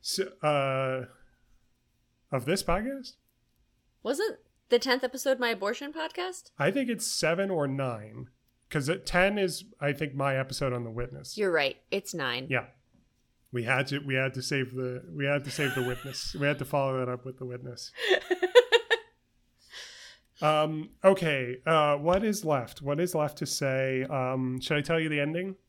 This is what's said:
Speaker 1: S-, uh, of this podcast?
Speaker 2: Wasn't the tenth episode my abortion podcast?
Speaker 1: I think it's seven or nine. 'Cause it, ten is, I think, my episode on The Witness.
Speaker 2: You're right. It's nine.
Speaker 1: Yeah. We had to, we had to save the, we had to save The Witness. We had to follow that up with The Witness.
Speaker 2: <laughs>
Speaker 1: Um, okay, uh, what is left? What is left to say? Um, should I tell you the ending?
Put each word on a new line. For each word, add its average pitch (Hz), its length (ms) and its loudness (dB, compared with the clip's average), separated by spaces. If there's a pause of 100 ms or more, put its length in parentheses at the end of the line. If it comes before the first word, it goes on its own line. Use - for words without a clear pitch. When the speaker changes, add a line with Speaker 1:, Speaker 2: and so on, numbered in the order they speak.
Speaker 1:
S-, - 140 -4 (240)
uh, 135 600 0 (1300)
of 123 140 -2
this 185 180 0
podcast? 247 500 -2 (880)
Speaker 2:
Wasn't 302 340 -2 (320)
the 240 100 6
tenth 262 240 2
episode 254 360 0
my 240 100 2
abortion 226 420 -2
podcast? 320 680 -8
Speaker 1:
I 143 120 4
think 262 180 0
it's - 180 -2
seven 175 420 0
or 156 180 0
nine. 123 600 -4 (400)
'Cause 143 200 -2
it, 190 160 -2
ten 196 320 4
is, 185 260 0 (160)
I 147 140 0
think, 139 220 -4
my 139 220 2
episode 135 360 -2
on 120 100 -4
The 117 80 -8
Witness. 127 460 -8
Speaker 2:
You're 202 140 2
right. 147 260 2 (140)
It's 196 220 -4
nine. 131 360 -4
Speaker 1:
Yeah. 127 160 0 (840)
We 123 120 -2
had 131 240 2
to, 143 120 -2
we 143 160 -4
had 131 180 0
to 127 80 -6
save 131 340 -2
the, 127 280 -6 (100)
we 143 120 -4
had 143 200 0
to 139 60 -8
save 139 240 -2
The 131 80 0
Witness. 123 540 -6
We 143 100 0
had 143 120 0
to 135 60 -4
follow 135 340 0
that 127 100 -2
up 123 160 -8
with 131 120 -12
The 131 80 -12
Witness. 123 520 -12
Speaker 2:
<laughs> - 340 0 (2000)
Speaker 1:
Um, 156 480 2 (140)
okay, 151 600 4
uh, 151 300 6
what 170 280 2
is 214 200 0
left? 139 380 0
What 143 180 0
is 175 160 0
left 147 220 0
to 156 80 -4
say? 131 580 0
Um, 131 560 -2
should 151 160 -2
I 147 60 2
tell 165 180 0
you 160 80 0
the 151 140 0
ending? 175 340 -4 (140)